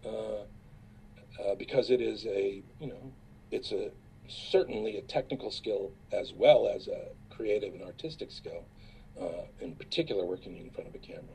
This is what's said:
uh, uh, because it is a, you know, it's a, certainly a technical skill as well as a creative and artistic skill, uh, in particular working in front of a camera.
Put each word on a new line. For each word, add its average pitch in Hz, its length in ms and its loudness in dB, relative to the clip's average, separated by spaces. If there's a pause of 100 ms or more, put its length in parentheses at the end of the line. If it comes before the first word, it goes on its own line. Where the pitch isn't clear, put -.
uh, 110 380 -4 (1000)
uh, 98 160 4
because 120 320 4
it 123 100 8
is 110 260 0
a, 98 360 0 (180)
you 151 60 -8
know, 127 260 -10 (380)
it's - 220 -2
a, 98 180 0 (380)
certainly 110 720 2
a - 40 -6
technical 131 480 -2
skill 98 400 0 (220)
as 95 200 -2
well 113 420 10
as 92 120 -6
a - 220 -6 (260)
creative 104 400 2
and 92 80 -12
artistic 101 480 -8
skill, - 340 -10 (560)
uh, - 240 -4 (160)
in - 140 -8
particular 123 500 0
working 90 320 -4
in 82 140 -12
front - 180 -8
of - 60 -16
a - 40 -12
camera. - 240 -14 (120)